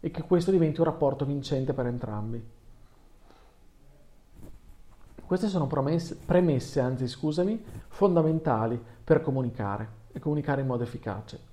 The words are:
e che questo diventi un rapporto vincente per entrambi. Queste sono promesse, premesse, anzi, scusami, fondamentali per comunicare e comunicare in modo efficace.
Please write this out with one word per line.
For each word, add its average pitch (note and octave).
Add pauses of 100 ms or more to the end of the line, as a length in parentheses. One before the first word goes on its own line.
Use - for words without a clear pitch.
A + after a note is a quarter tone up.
e D#3+
che D#3+
questo F3
diventi E3
un D#3+
rapporto C#3+
vincente C#3
per C3
entrambi. A2+ (2750)
Queste F#3
sono F3
promesse, D3+
premesse, D#3+
anzi, B2+
scusami, F3 (260)
fondamentali D#3 (220)
per D#3+
comunicare A2 (240)
e B2+
comunicare D3
in C3+
modo A#2+
efficace. A2 (140)